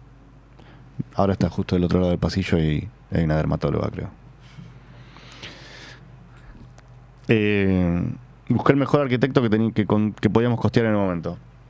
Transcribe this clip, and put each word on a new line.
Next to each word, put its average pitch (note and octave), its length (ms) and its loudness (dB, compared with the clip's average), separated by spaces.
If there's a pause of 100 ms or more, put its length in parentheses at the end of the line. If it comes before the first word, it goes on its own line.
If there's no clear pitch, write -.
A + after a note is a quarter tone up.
(1120)
Ahora G2 200 2
está F#2 160 0
justo F#2+ 260 -2
del F2+ 80 2
otro F2 160 2
lado F2+ 120 2
del F2 80 0
pasillo F2 380 0
y D#2 320 0 (220)
hay E2 140 0
una D#2 100 0
dermatóloga, D2+ 540 -2
creo. - 200 -10 (3250)
Eh, F#2+ 760 2 (460)
busqué A#2 240 2
el C#3 80 4
mejor C#3+ 220 2
arquitecto C3 400 2
que A#2 80 2
teni-, A2 240 2
que G#2+ 120 0
con-, G#2 280 0
que - 160 -2
podíamos A2+ 280 2
costear A#2 280 2
en A2 80 2
el G#2+ 40 2
momento. F2 400 -2 (320)